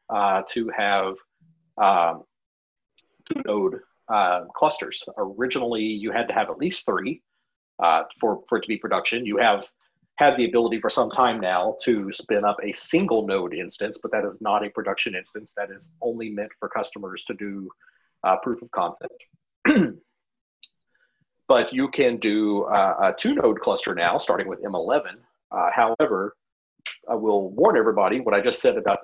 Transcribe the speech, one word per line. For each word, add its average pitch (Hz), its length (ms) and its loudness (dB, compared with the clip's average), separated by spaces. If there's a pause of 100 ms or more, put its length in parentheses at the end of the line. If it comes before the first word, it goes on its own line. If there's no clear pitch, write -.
uh, 101 400 2
to 113 260 -4
have 98 400 0 (640)
um, 87 460 4 (1040)
two - 180 -4
node, 95 340 -2 (280)
uh, 90 380 0 (100)
clusters. - 480 -2 (140)
Originally, 113 640 -4
you 110 280 -4
had 117 160 -2
to - 60 -6
have 107 160 0
at - 80 -10
least - 280 -4
three, 95 360 -2 (580)
uh, 82 240 4 (160)
for, 107 280 0
for 117 100 0
it - 40 -2
to - 60 -12
be 107 100 -4
production. 110 480 -2
You 101 120 -2
have 107 280 4 (500)
had 147 220 4
the 120 80 2
ability 117 340 2
for 104 100 -2
some 113 200 0
time 120 300 2
now 92 420 0
to 101 300 0
spin 101 340 -2
up 104 180 2
a 104 100 -6
single 117 540 0
node 92 260 -2
instance, 90 480 -8
but 110 100 -8
that 107 140 -2
is 98 140 -8
not 104 260 0
a 101 40 -8
production 98 460 -4
instance. - 420 -12
That 101 140 -8
is 98 200 -20 (100)
only 117 280 -4
meant 104 300 -8
for 104 100 -8
customers 98 560 -8
to - 80 -8
do, 98 360 -10 (540)
uh, 92 140 4
proof - 240 -4
of 120 100 -20
concept. - 520 -6 (440)
<clears throat> 302 60 4 (1700)
But 120 240 4
you 131 180 -2
can 123 280 2
do, 104 460 2
uh, 95 360 2
a 95 160 4
two 277 200 0
node 110 240 2
cluster 98 340 0
now, 85 240 2
starting 95 300 0
with - 180 -8
M 101 80 -6
eleven. 95 440 -2 (340)
Uh, 92 200 0
however, 113 640 0 (720)
I 117 60 -2
will 104 380 0
warn 156 260 4
everybody 107 420 4
what 113 140 0
I 101 80 4
just 117 220 0
said 117 140 4
about 101 260 0